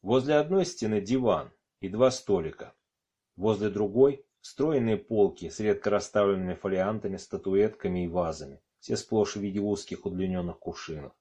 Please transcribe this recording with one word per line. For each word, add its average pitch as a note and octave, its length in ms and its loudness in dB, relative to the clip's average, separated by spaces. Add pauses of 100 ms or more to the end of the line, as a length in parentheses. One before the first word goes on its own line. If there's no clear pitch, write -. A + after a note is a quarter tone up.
Возле C3 340 2
одной E3+ 300 2
стены G#2+ 340 -2
диван G#2 520 0 (300)
и G2 60 -8
два A2+ 240 4
столика. F2 640 -2 (640)
Возле G#2 320 0
другой – G#2+ 560 2 (160)
встроенные C3 560 0
полки G2 520 2
с - 100 -16
редко G#2 320 0
расставленными G2 640 0
фолиантами, G#2 600 -2
статуэтками F#2+ 920 -2
и - 40 -6
вазами, D#2+ 500 -4 (200)
все A2+ 180 -4
сплошь G#2+ 380 0
в G#2 40 -8
виде G2 200 -4
узких G2+ 460 -4
удлинённых F#2 540 -4
кувшинов. D2+ 600 -12